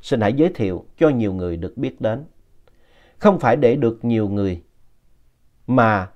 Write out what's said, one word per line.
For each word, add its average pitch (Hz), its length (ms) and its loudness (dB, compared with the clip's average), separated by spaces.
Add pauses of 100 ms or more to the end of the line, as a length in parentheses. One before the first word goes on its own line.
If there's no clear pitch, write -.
Xin 127 200 -2
hãy 104 120 2
giới 156 220 2
thiệu 92 300 -4 (140)
cho 160 100 4
nhiều 113 240 0
người 90 240 -4
được 87 200 -10
biết - 240 -8
đến. 117 240 -4 (920)
Không 196 200 2
phải 123 180 2
để 131 200 2
được 117 280 -2
nhiều 113 240 0
người 98 340 -4 (1040)
mà 110 500 2